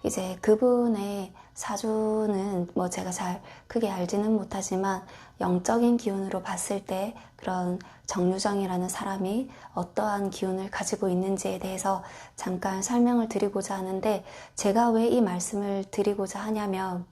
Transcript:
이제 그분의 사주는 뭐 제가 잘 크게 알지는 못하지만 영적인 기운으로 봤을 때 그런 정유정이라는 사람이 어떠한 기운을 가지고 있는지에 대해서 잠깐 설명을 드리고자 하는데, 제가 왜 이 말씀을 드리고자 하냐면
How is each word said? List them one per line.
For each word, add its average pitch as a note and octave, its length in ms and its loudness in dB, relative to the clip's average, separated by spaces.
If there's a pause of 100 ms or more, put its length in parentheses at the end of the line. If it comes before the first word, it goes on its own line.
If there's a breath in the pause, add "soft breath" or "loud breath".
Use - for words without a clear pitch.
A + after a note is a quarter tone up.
이제 F#3 380 -4
그분의 G#3+ 920 4 (200 loud breath)
사주는 G#3+ 1200 0
뭐 F3+ 140 2
제가 F#3 220 -4
잘 F3+ 300 -4 (260 loud breath)
크게 A3+ 220 0
알지는 G3+ 460 2
못하지만 F#3+ 720 -2 (360 loud breath)
영적인 A3+ 560 4
기운으로 G3 460 -2
봤을 G3 420 -4
때 G3 300 -4 (220 loud breath)
그런 F3+ 420 -2 (260 loud breath)
정유정이라는 F#3 840 0
사람이 G3 600 -2 (240 loud breath)
어떠한 G3+ 560 0
기운을 F#3+ 420 -2
가지고 - 380 -2
있는지에 F#3+ 500 0
대해서 F#3+ 440 -2 (320 loud breath)
잠깐 F#3+ 460 -2
설명을 A#3+ 480 4
드리고자 G3+ 480 0
하는데, F#3+ 480 0 (300 loud breath)
제가 A3 340 4
왜 A3+ 200 4
이 A#3+ 120 6
말씀을 G3 680 0
드리고자 G3+ 480 0
하냐면 F#3+ 720 -2